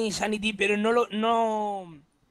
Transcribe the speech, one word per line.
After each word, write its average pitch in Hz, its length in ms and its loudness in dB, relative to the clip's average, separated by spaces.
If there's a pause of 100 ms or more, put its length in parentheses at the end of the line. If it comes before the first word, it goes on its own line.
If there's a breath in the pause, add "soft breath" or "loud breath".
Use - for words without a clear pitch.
Insanity, 214 480 -2
pero 202 240 0
no 220 160 2
lo, 240 160 4
no. 214 920 -2 (320)